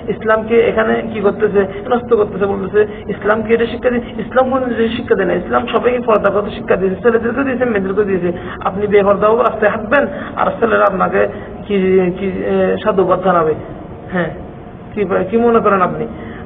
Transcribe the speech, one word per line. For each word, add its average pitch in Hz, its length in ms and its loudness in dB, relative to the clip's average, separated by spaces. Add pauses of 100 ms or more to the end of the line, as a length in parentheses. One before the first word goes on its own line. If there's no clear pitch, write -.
ইসলামকে 220 520 2
এখানে 220 420 2 (100)
কি 214 80 -6
করতেছে, 196 460 2 (220)
নষ্ট 240 260 2
করতেছে, 202 320 0
বলতেছে 202 400 0 (220)
ইসলামকে 220 460 0
এটা 233 120 2
শিক্ষা 240 240 -2
দিচ্ছে। 233 300 -4
ইসলাম 254 300 0
কোনো 262 160 0
জিনিস 226 300 0
শিক্ষা - 180 0
দেয় 190 120 0
না। 175 80 0
ইসলাম 233 320 -2
সবাইকে 240 320 0
পর্দা 208 320 2
করতে 208 200 -2
শিক্ষা 226 260 -2
দিয়েছে, 185 260 -2
ছেলেদেরকে 233 420 2
দিয়েছে, 254 200 0
মেয়েদেরকে 196 400 0
দিয়েছে। 180 280 0 (320)
আপনি 196 220 -2
বেপর্দা 202 420 4
হবো, 226 100 4
রাস্তায় 214 320 2
হাঁটবেন, 226 360 0 (300)
আর - 140 0 (100)
ছেলেরা 214 280 2
আপনাকে 180 400 0 (380)
কি, 185 340 4 (180)
কি, 196 80 -4
এ, 190 580 0
সাধুবাদ 185 400 2
জানাবে। 165 300 2 (580)
হ্যাঁ, 233 180 -2 (640)
কি, 208 100 -2 (260)
কি 226 60 0
মনে 233 240 4
করেন 196 220 4
আপনি? 156 240 -2 (400)